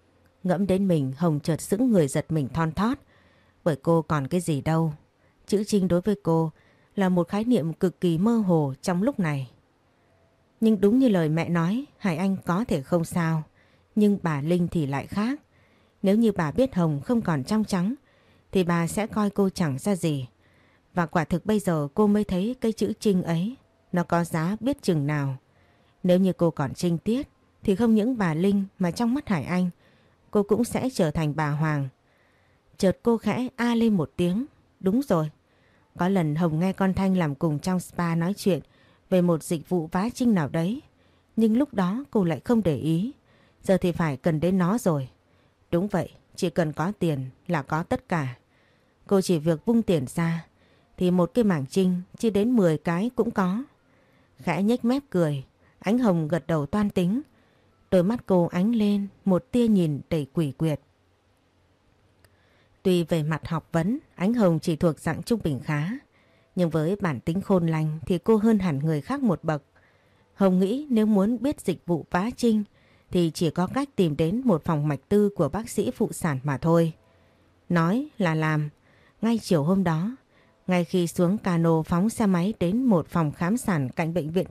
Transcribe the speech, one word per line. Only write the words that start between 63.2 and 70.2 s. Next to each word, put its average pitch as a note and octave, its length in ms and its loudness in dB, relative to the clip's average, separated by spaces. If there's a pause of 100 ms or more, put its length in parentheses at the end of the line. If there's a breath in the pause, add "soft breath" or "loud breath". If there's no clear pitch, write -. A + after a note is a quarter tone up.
mặt D#3 260 -4
học D#3+ 240 -6
vấn, F#3 260 0 (160)
Ánh G#3 200 0
Hồng F3+ 240 4
chỉ D#3+ 180 -2
thuộc D#3+ 240 0
dạng D#3+ 220 -6
trung A3 220 -2
bình C#3 200 -2
khá, D#3 260 -2 (640 soft breath)
nhưng F3 160 0
với D#3+ 260 0
bản D#3+ 240 -4
tính E3+ 200 -4
khôn F3+ 260 2
lanh D#3 400 -2
thì F3+ 120 0
cô A3+ 180 2
hơn G#3+ 220 4
hẳn E3+ 200 -2
người D3+ 220 -2
khác C#4 220 -6
một F#3+ 220 0
bậc. D#3 180 -2 (720 soft breath)